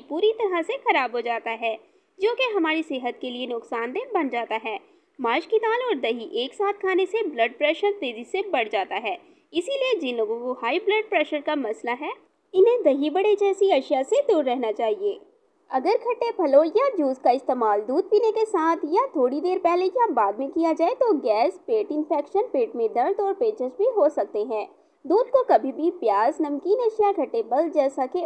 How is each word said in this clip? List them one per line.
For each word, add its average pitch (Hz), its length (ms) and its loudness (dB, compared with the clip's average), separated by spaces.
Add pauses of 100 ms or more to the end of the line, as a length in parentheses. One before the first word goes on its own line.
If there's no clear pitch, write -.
पूरी 370 240 2
तरह 392 300 -2
से 466 160 -4
ख़राब 277 360 0
हो 240 80 -4
जाता 233 360 -6
है, 226 160 -4 (440)
जो 415 160 2
कि 508 200 -2
हमारी 320 280 0
सेहत 247 380 -6
के 262 80 -6
लिए 247 180 -8
नुकसानदेह 240 680 -6
बन 320 160 0
जाता 226 360 -4
है। 214 120 -8 (420)
माश 254 260 -2
की 440 140 2
दाल 453 280 0
और 427 140 0
दही 233 280 -4 (140)
एक 269 120 -8
साथ 403 260 -2
खाने 370 240 2
से 427 200 -2
ब्लड 247 320 -2
प्रेशर 330 360 0
तेज़ी 247 320 -6
से 381 240 -4
बढ़ 254 200 -2
जाता 196 280 -4
है, 240 200 -6 (360)
इसीलिए 523 460 -2
जिन 254 180 -4
लोगों 220 220 -2
को 247 220 -6
हाई 254 180 -2
blood 427 300 -2
pressure 302 320 -2
का 302 140 -4
मसला 240 380 -4
है, 294 180 -8 (420)
इन्हें 453 300 6
दही 285 260 2
बड़े 392 260 2
जैसी 392 360 2
अशिया 277 320 2
से 440 200 2
दूर 403 220 2
रहना 247 260 -2
चाहिए। 208 480 -2 (520)
अगर 330 260 0
खट्टे 466 360 -2
फलों 285 340 6
या 480 220 2
जूस 285 300 0
का 226 120 4
इस्तेमाल 240 500 0
दूध 262 240 0
पीने 427 260 4
के 440 140 2
साथ 330 420 0
या 392 200 2
थोड़ी 277 340 0
देर 370 180 0
पहले 359 280 2
या 466 220 0
बाद 214 300 0
में 269 100 -4
किया 330 240 0
जाए 330 220 0
तो 480 240 2
गैस, 240 480 0
पेट 220 240 0
infection, 302 600 -2
पेट 233 220 0
में 226 140 0
दर्द 311 300 -2
और 392 160 0
पेचिश 247 380 -2
भी 440 180 2
हो 349 200 4
सकते 214 340 -4
हैं। 220 220 -6 (380)
दूध 403 240 2
को 523 180 4
कभी 269 240 4
भी 320 220 0
प्याज, 220 480 2
नमकीन 320 440 0
अशिया, 427 280 2
खट्टे 277 300 -2
फल 262 280 0
जैसा 277 360 0
कि 359 180 -4